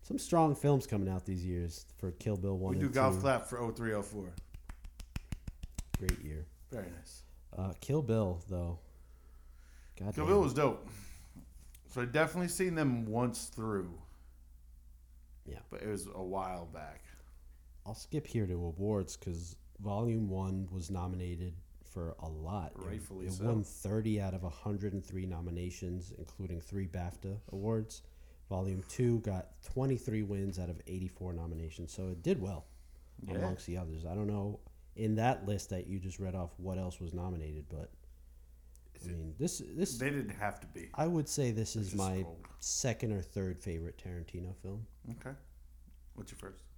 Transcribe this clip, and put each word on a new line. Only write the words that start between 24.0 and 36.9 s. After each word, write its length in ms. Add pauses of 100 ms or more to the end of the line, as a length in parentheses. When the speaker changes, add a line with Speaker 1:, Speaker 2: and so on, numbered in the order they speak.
Speaker 1:
out 120
of 100
a 60
hundred 440
and 120
three 200
nominations, 920
including 440
three 260
bafta 520 (120)
awards. 500 (480)
Volume 400
two 300
got 420
twenty-three 640
wins 360
out 100
of 180
eighty-four 460
nominations, 600
so 160
it 140
did 180
well 240 (580)
Speaker 2:
Yeah. 120
Speaker 1:
amongst 320
the 100
others. 280
I 100
don't 120
know 320 (360)
in 200
that 300
list 240
that 180
you 120
just 180
read 160
off 240
what 220
else 200